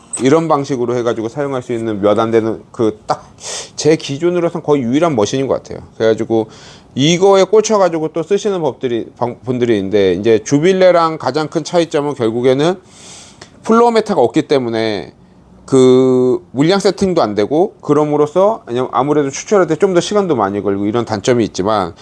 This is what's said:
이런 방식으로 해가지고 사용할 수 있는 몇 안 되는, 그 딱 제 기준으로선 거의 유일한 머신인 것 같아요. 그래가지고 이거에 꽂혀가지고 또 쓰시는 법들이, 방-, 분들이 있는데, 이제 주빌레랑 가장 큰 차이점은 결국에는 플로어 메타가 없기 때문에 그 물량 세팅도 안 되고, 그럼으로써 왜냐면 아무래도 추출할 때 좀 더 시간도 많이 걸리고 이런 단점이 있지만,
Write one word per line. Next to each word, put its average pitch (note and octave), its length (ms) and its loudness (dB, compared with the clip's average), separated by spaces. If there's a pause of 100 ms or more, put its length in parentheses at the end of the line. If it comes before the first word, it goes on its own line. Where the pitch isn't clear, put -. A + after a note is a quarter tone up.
(220)
이런 D#3+ 260 2
방식으로 C3+ 480 -2
해가지고 A2+ 320 -4
사용할 C#3 340 -6
수 B2+ 100 -10
있는 A2+ 280 -4
몇 G#2 180 2
안 A2+ 120 0
되는, A2 320 0 (100)
그 A2 240 -2 (100)
딱 - 160 -4 (540)
제 D#3 200 2
기준으로선 E3 640 -4
거의 D3 200 0
유일한 C#3+ 320 0
머신인 B2+ 320 -2
것 G2 160 -4
같아요. E2+ 240 -14 (100)
그래가지고 A2 520 0 (460)
이거에 F3+ 500 4
꽂혀가지고 F#3 680 2
또 E3 100 -4
쓰시는 G3 400 -2
법들이, A#2+ 560 -4
방-, A#2+ 220 -4
분들이 A#2+ 360 0
있는데, F#2+ 380 2
이제 G#2+ 280 2
주빌레랑 E3+ 760 2
가장 D3 300 -4
큰 D#3+ 160 -6
차이점은 D#3 500 -2
결국에는 C3 640 0 (800)
플로어 A#3 280 4
메타가 G#3+ 300 0
없기 B2+ 280 2
때문에 A2+ 640 -2 (540)
그 B2+ 840 4
물량 D#3+ 260 2
세팅도 F#3 420 0
안 G#2+ 140 0
되고, C3 480 0
그럼으로써 D3+ 840 0
왜냐면 B2 260 -4
아무래도 C#3+ 380 0
추출할 F#3 360 0
때 D#3 100 -2
좀 F#3+ 160 0
더 E3+ 80 2
시간도 F#3 360 -2
많이 G2+ 260 -2
걸리고 G2+ 240 -2
이런 A2+ 180 -2
단점이 A2 400 0
있지만, F#2 580 -2